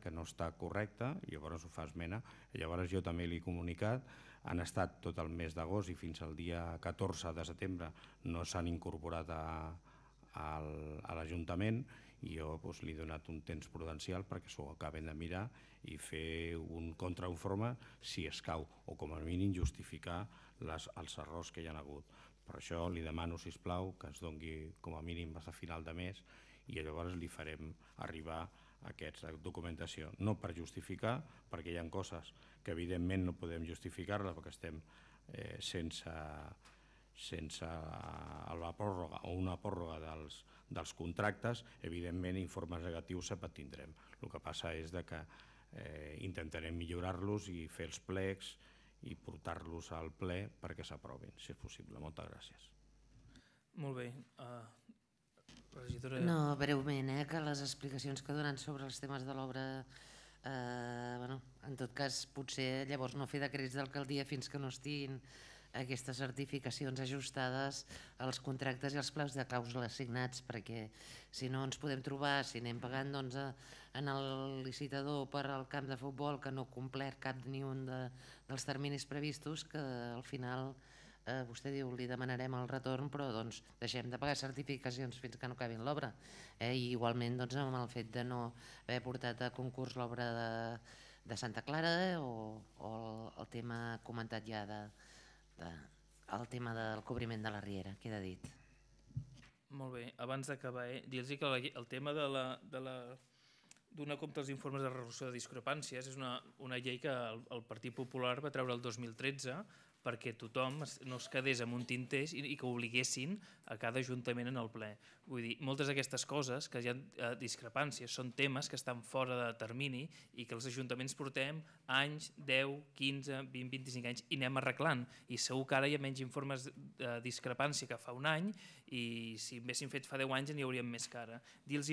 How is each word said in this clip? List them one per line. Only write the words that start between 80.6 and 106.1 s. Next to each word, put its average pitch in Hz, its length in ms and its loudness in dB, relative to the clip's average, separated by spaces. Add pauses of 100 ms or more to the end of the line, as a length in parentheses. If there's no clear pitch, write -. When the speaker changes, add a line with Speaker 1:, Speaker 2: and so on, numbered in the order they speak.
Speaker 3:
eh, 127 200 2
vostè 120 280 -4
diu, 135 200 0
li 123 160 0
demanarem 127 480 2
el 123 120 0
retorn, 131 400 2
però, 143 240 2
doncs, 113 280 0 (200)
deixem 120 280 2
de 123 80 0
pagar 143 200 6
certificacions 131 840 0
fins 123 160 -6
que 123 120 -2
no 123 80 -6
acabin 113 280 0
l'obra. 143 260 2 (460)
Eh? 120 160 4
I 123 180 4
igualment, 120 460 6
doncs, 127 200 2
amb 131 200 2
el 117 120 0
fet 110 240 -2
de 123 120 2
no 123 180 0 (420)
haver 123 160 4
portat 123 400 0
a 123 120 4
concurs 127 440 -2
l'obra 120 400 2
de, 117 100 2 (800)
de 107 80 -2
Santa 117 280 0
Clara, 160 300 6 (140)
eh? 175 80 4
O, 110 440 -2 (160)
o 110 200 -4
el, 113 440 -6
el - 120 -8
tema 117 260 -2 (220)
comentat 113 440 -2
ja 107 200 0
de, 107 140 -4 (800)
de, 82 100 -4 (640)
el 113 140 0
tema 120 260 -2
del 110 320 0
cobriment 113 400 0
de 107 80 -2
la 101 80 -4
riera, 98 400 -2
queda 110 160 -2
dit. 92 320 -4 (1200)
Speaker 2:
Molt 131 200 -4
bé, 120 140 -6 (140)
abans 131 280 0
d'acabar, 123 400 -2
eh, 127 160 -4
dir-los 127 320 -2
que 151 80 4
la 127 160 6
lle-, 139 160 0
el 120 120 -4
tema 143 240 0
de 151 160 4
la, 135 140 4 (180)
de 131 200 -6
la, 131 140 -4 (1000)
donar 147 240 0
compte 151 240 -2
als 135 80 -2
informes 135 320 0
de 131 80 4
resolució 127 400 -4
de 123 80 -2
discrepàncies 131 720 -2